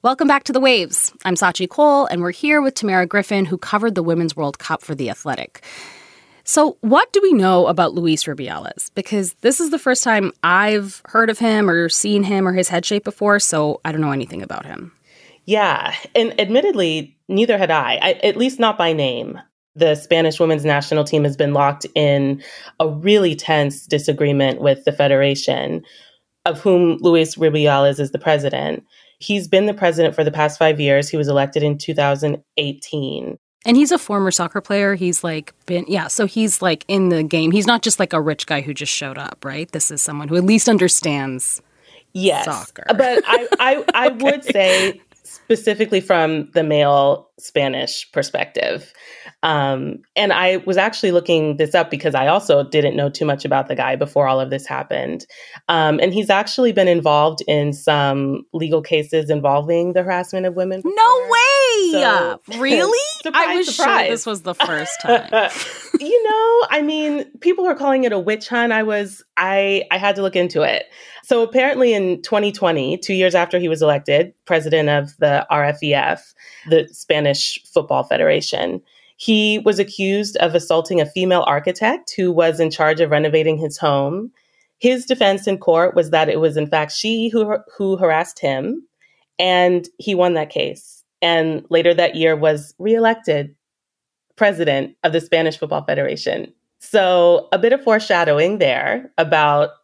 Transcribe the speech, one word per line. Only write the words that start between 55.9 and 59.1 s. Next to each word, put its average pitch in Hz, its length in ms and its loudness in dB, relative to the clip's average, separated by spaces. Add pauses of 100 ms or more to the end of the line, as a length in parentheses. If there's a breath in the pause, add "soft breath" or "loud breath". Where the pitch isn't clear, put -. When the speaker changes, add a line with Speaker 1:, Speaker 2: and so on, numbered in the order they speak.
Speaker 2:
and 185 140 2
he's 214 160 -2
actually 254 420 2
been 190 160 2
involved 156 600 2
in 147 260 0
some 139 800 0
legal 160 300 -2
cases 156 480 -2